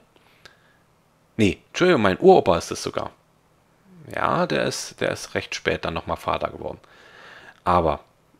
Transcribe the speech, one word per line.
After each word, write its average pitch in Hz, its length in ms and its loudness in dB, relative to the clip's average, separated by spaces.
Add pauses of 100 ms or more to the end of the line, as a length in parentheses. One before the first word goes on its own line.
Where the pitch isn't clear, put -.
(1400)
Nee, 101 320 2
Entschuldigung, 170 340 2
mein 92 180 2
Uropa 170 380 6
ist - 140 -6
es - 100 -8
sogar. - 300 -8 (1040)
Ja, 165 340 -2
der 135 160 -2
ist, - 380 -8
der - 100 -2
ist - 240 -10
recht - 180 -6
spät - 300 -4
dann 82 100 -4
nochmal 82 220 -6
Vater 80 340 -4
geworden. - 300 -12 (880)
Aber 85 340 2 (400)